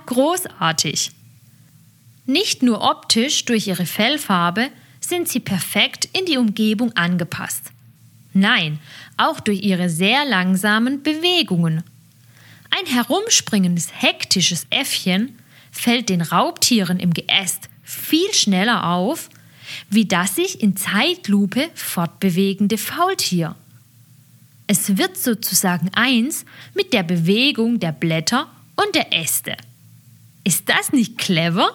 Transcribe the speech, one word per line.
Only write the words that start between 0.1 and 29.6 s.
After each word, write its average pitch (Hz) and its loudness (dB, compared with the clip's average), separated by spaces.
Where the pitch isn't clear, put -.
Nicht 320 0
nur 240 2
optisch 277 0
durch 226 0
ihre 180 -2
Fellfarbe 214 0
sind 349 -4
sie 247 -2
perfekt 208 -2
in 370 -2
die 311 0
Umgebung 220 0
angepasst. - -4
Nein, 190 2
auch 294 2
durch 202 -2
ihre 180 2
sehr 196 2
langsamen 208 2
Bewegungen. 294 0
Ein 370 -4
herumspringendes, 247 0
hektisches - 0
Äffchen 226 -2
fällt 240 0
den 175 0
Raubtieren 185 0
im 170 2
Geäst - -2
viel 370 -2
schneller 202 2
auf, 180 -2
wie 208 2
das 180 0
sich 359 -4
in 196 2
Zeitlupe 208 0
fortbewegende 196 -2
Faultier. 320 -2
Es 202 2
wird 370 0
sozusagen 185 0
eins 247 2
mit 392 0
der 208 2
Bewegung 214 2
der 165 -2
Blätter 165 -2
und 403 0
der - 0
Äste. - -4